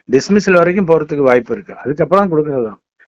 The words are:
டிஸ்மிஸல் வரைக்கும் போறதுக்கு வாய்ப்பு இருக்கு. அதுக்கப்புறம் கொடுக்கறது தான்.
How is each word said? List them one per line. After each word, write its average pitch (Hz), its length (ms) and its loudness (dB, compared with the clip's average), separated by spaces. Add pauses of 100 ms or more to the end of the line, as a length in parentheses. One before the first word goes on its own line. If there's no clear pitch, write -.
(120)
டிஸ்மிஸல் 185 460 2
வரைக்கும் 180 300 2
போறதுக்கு 151 420 0
வாய்ப்பு 120 240 0
இருக்கு. 101 220 -10
அதுக்கப்புறம் 165 560 -2
கொடுக்கறது 147 340 -2
தான். 101 160 -12 (260)